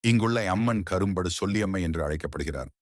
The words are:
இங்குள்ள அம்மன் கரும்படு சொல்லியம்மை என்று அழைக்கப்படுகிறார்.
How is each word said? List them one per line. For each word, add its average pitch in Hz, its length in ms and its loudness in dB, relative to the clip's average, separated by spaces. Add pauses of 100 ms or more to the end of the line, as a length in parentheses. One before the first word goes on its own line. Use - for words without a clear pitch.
இங்குள்ள 117 360 4 (120)
அம்மன் 107 320 2
கரும்படு 92 460 0
சொல்லியம்மை 98 540 -2
என்று 82 200 0
அழைக்கப்படுகிறார். 73 640 -4 (120)